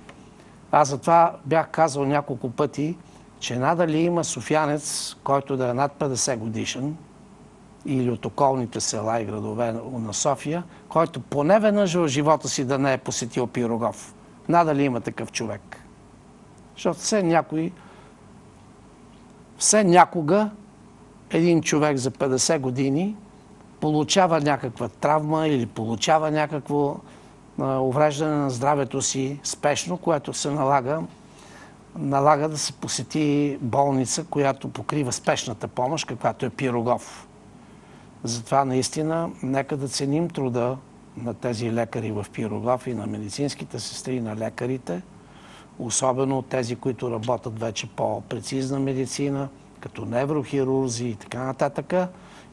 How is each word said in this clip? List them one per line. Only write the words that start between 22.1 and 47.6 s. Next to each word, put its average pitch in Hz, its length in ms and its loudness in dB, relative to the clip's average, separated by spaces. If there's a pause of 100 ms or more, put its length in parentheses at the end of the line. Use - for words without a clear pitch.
петдесет 139 500 2
години 139 540 0 (640)
получава 156 600 4
някаква 123 480 -2
травма 156 580 2
или 131 180 2
получава 151 640 2
някакво, 147 640 0 (640)
а, 135 200 0
увреждане 147 560 2
на 143 140 0
здравето 135 520 0
си 135 420 -2
спешно, 156 540 -2
което 143 360 0
се - 180 -4
налага, 143 500 2 (960)
налага 143 520 2
да 151 80 -6
се 143 160 -6
посети 147 880 0
болница, 135 600 0
която 135 460 -2
покрива 127 420 -4
спешната 127 560 -2
помощ, 131 380 -2
каквато 120 400 -4
е 117 40 -2
Пирогов. 120 800 -2 (960)
Затова 120 420 0
наистина 156 640 0 (140)
нека 135 340 -2
да 139 100 -4
ценим 147 420 0
труда 127 480 -2 (400)
на 117 160 -6
тези 117 380 -4
лекари 113 400 -2
в 101 220 -4
Пирогов 113 540 -2
и 123 60 -4
на 107 140 -6
медицинските 113 720 -6
сестри, - 360 -6
и 123 60 -4
на 107 140 -6
лекарите, 123 640 -6 (800)
особено 131 600 0
тези, 123 340 -4
които 123 360 -4
работят 113 480 -4
вече 113 280 -6